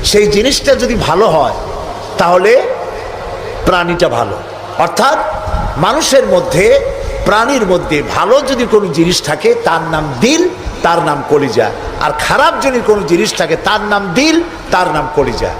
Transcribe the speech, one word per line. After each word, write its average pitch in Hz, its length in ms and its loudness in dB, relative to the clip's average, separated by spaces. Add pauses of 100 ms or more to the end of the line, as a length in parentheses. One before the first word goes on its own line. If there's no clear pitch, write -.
সেই 208 220 4
জিনিসটা 233 480 2
যদি 233 200 0
ভালো 175 340 2
হয়, 143 240 2 (640)
তাহলে 185 440 4 (1040)
প্রাণীটা 175 420 2
ভালো। 117 280 -2 (420)
অর্থাৎ 208 400 2 (600)
মানুষের 247 480 2
মধ্যে, 190 540 2 (440)
প্রাণীর 226 420 2
মধ্যে 165 360 0 (140)
ভালো 202 240 4
যদি 247 300 -2
কোনো 202 160 4
জিনিস 165 360 0
থাকে, 185 320 0
তার 165 280 0
নাম 156 380 -4
দিল, 320 280 2 (340)
তার 170 200 2
নাম 147 260 -2
কলিজা। 117 420 2 (300)
আর 151 180 0
খারাপ 285 440 2
যদি 254 240 0
কোনো 208 160 2
জিনিস 175 320 0
থাকে, 160 220 0
তার 208 240 -2
নাম 202 340 -2
দিল, 320 260 2 (300)
তার 180 180 2
নাম 151 280 -2
কলিজা। 117 320 -2 (120)